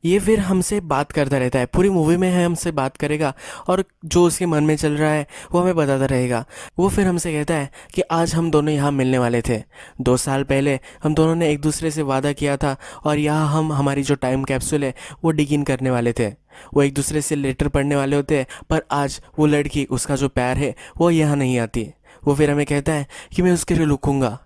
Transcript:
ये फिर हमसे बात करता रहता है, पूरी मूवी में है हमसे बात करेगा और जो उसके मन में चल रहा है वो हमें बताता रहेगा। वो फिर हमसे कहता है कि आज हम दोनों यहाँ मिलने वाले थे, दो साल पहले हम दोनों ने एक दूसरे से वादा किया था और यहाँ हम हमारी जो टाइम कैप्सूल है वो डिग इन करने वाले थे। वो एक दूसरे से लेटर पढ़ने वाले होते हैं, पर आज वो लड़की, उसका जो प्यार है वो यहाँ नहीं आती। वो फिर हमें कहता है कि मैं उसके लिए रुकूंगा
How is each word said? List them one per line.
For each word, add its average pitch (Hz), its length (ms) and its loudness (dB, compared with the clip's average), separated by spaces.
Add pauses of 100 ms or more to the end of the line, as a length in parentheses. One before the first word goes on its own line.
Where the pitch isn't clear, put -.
ये 180 140 2
फिर 208 220 2
हमसे 190 400 0
बात 151 320 -2
करता 139 260 0
रहता 127 200 0
है, 123 80 0
पूरी 185 240 2
मूवी 170 260 2
में 185 140 2
है 180 140 2
हमसे 175 280 -2
बात 135 240 -2
करेगा 147 360 -2 (360)
और 185 140 2 (220)
जो 175 200 4
उसके 175 220 2
मन 151 180 2
में 151 120 2
चल 151 160 0
रहा 151 180 0
है 151 160 0 (260)
वो 175 80 2
हमें 180 160 2
बताता 139 280 2
रहेगा। 123 400 0 (340)
वो 185 100 2
फिर 196 180 0
हमसे 175 260 -2
कहता 151 220 -2
है 139 160 -4 (240)
कि 185 80 0
आज 165 320 0
हम 165 160 0
दोनों 151 240 2
यहाँ 143 180 0
मिलने 131 260 2
वाले 120 240 2
थे, 117 160 -2 (420)
दो 123 160 4
साल 139 280 -2
पहले 139 340 0 (240)
हम 156 120 0
दोनों 160 200 4
ने 165 160 2
एक 143 100 -2
दूसरे 156 300 -2
से 156 120 -4
वादा 135 300 0
किया 143 240 -2
था 139 200 -2 (280)
और 151 140 0
यहाँ 151 300 0
हम 156 240 0
हमारी 139 300 0
जो 139 140 0
टाइम 135 280 -2
कैप्सूल 139 400 -2
है 127 100 -4 (300)
वो 165 60 2
डिग 151 220 0
इन 147 120 2
करने 131 260 -2
वाले 120 220 0
थे। 113 160 -2 (460)
वो 143 80 4
एक 139 120 2
दूसरे 147 260 -2
से 147 160 -4
लेटर 139 320 -2
पढ़ने 143 280 0
वाले 139 200 0
होते 143 220 0
हैं, 127 80 -2 (240)
पर 156 120 0 (100)
आज 143 280 -2 (180)
वो 151 80 4
लड़की, 147 380 0
उसका 135 320 -2
जो 139 120 0
प्यार 127 300 -2
है 139 160 -2 (240)
वो 170 120 4
यहाँ 151 260 2
नहीं 127 220 0
आती। 113 300 -4 (340)
वो 143 120 2
फिर 147 160 2
हमें 147 160 0
कहता 143 260 0
है 143 140 -2 (280)
कि 185 80 2
मैं 180 100 4
उसके 170 220 0
लिए 160 120 2
रुकूंगा 135 600 0